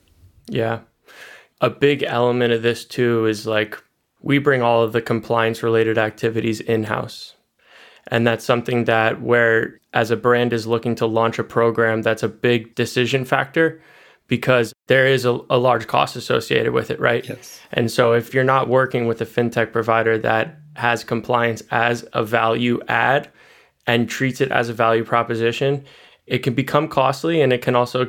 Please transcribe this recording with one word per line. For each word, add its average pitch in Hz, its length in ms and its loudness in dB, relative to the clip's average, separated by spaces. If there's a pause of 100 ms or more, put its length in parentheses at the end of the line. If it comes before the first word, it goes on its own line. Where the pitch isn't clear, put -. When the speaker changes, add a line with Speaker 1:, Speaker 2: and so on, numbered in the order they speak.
(480)
Speaker 1:
Yeah. 113 340 -4 (800)
A 123 80 2
big 143 340 0
element 120 500 0
of 113 80 -2
this 117 240 -2
too 117 400 0
is, 110 200 -2
like, 110 320 -2 (440)
we 139 160 2
bring 139 240 2
all 120 200 4
of 110 120 0
the 117 80 0
compliance 113 600 -2
related 113 360 2
activities 113 640 -2
in-house. 110 720 -4 (720)
And 117 180 2
that's 113 200 -2
something 120 400 0
that 113 360 0
where 117 560 2 (140)
as 117 180 0
a 117 60 0
brand 120 380 2
is 110 140 -4
looking 117 280 -2
to 117 100 -2
launch 113 320 0
a 117 60 -2
program, 113 580 0
that's 110 220 -2
a 110 60 0
big 120 460 -2
decision 123 500 -2
factor 156 560 0 (460)
because 120 440 2 (160)
there 131 180 4
is 131 200 2
a, 123 120 0 (120)
a 135 80 2
large 123 300 2
cost 139 280 0
associated 123 560 0
with 123 200 -2
it, - 100 -8
right? 123 260 0
Speaker 2:
Yes. - 320 -16 (140)
Speaker 1:
And 120 180 0
so 117 220 4
if 117 200 0
you're 131 120 2
not 131 240 2
working 127 360 0
with 117 140 -2
a 113 60 -4
fintech 117 480 -2
provider 113 460 2
that 110 400 -2 (180)
has 117 260 0
compliance 117 580 -2 (100)
as 120 420 0
a 120 100 -2
value 117 640 0
add 120 420 0 (560)
and 120 220 0
treats 131 320 -4
it 135 100 0
as 120 200 -2
a 117 40 -6
value 113 300 0
proposition, 117 800 -2 (460)
it 127 140 -2
can 127 100 -2
become 147 340 0
costly 151 540 0
and 131 100 2
it 123 100 0
can 123 140 0
also 123 340 0